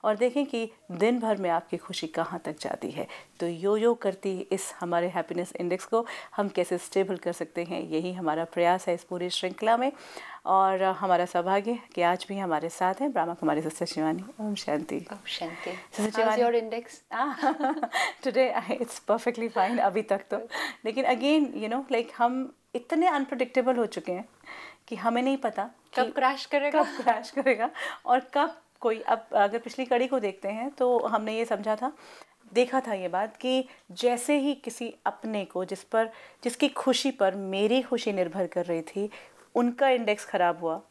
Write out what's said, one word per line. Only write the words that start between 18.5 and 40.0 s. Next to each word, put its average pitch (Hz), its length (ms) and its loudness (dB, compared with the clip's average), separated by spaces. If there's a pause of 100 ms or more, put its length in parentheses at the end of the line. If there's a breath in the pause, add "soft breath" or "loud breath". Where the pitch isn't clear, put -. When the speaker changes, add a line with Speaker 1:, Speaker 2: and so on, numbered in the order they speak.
Speaker 1:
I, 202 240 -2
it's - 220 -6 (120)
perfectly 226 400 0
fine 214 280 2
अभी 202 220 2
तक 202 160 0
तो। 196 200 -6
Speaker 2:
Good। 226 120 -8 (360 loud breath)
Speaker 1:
लेकिन 220 200 0
again, 262 580 2
you 220 100 -2
know, 262 180 -4
like, 233 260 0
हम 254 380 0 (200)
इतने 320 320 2
unpredictable 262 680 2
हो 233 100 2
चुके 185 260 -6
हैं 190 180 -6 (580 loud breath)
कि 226 80 -8
हमें 233 260 0
नहीं 269 160 2
पता 226 320 -4 (260)
Speaker 2:
कब 247 100 4
Speaker 1:
कि 220 60 -6
Speaker 2:
crash 269 340 2
करेगा? 294 380 2
Speaker 1:
कब 285 200 -4
crash 233 280 2
करेगा 247 380 2 (360 loud breath)
और 247 140 4 (140)
कब 320 280 0 (180)
कोई, 226 220 0
अब 226 320 0
अगर 202 260 4
पिछली 240 260 -6
कड़ी 254 220 4
को 262 120 0
देखते 196 280 -4
हैं 220 220 -4
तो 247 300 4
हमने 220 380 0
ये 226 80 0
समझा 214 300 -2
था, 247 180 -4 (600 loud breath)
देखा 247 260 4
था 233 140 -4
ये 185 140 -4
बात 196 300 -4
कि 254 300 0 (240 loud breath)
जैसे 247 460 2
ही 277 180 2
किसी 233 400 -10 (100)
अपने 208 400 -2
को 185 200 -4
जिस 190 180 -8
पर, 226 260 2 (340 loud breath)
जिसकी 247 260 2
खुशी 262 420 0
पर 190 240 2
मेरी 202 460 2
खुशी 233 320 -2
निर्भर 180 340 0
कर 175 180 -2
रही 170 160 -2
थी, 202 280 -6 (460 loud breath)
उनका 240 340 4
index 220 360 2